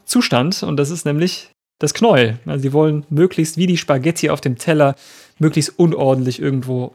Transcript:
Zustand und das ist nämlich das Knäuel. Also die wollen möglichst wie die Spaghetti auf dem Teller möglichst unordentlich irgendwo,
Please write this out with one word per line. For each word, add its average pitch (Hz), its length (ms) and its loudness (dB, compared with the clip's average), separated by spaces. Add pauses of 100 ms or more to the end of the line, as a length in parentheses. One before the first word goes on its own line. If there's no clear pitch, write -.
Zustand 170 600 0
und 156 140 -4
das 143 120 0
ist 175 140 -8
nämlich 151 460 -4 (280)
das - 160 -2
Knäuel. 123 500 2
Also 143 180 -6
die 135 100 -2
wollen 151 380 2
möglichst 160 460 0
wie 180 120 0
die 175 80 2
Spaghetti 151 540 0
auf 151 100 -2
dem 123 180 -2
Teller 147 380 2 (420)
möglichst 151 400 0
unordentlich 135 640 2
irgendwo, 127 520 -4